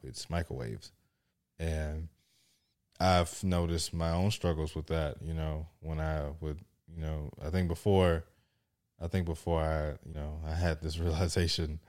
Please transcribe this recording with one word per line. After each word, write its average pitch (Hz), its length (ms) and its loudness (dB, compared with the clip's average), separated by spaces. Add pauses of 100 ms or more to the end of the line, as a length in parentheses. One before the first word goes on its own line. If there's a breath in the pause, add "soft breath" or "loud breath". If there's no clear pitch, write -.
it's - 260 -10
microwaves. 64 600 -4 (640)
And 80 500 -2 (920 soft breath)
I've 90 420 4
noticed 87 500 2
my 82 200 0
own 92 180 4
struggles 80 460 0
with 78 120 -6
that, 80 340 0
you 80 120 -4
know, 78 320 -2 (140)
when 80 180 -4
I 78 320 -2 (100)
would, 76 200 -6 (260)
you 80 160 -10
know, 78 280 -4 (140)
I 76 60 -4
think 90 160 2
before, 87 580 4 (760 soft breath)
I 85 80 -4
think 90 180 0
before 82 340 0
I, 76 480 -2
you 78 60 -12
know, 76 320 -6
I 80 80 -4
had 82 260 2
this 82 180 -4
<laughs> - 20 -4
realization, 85 880 0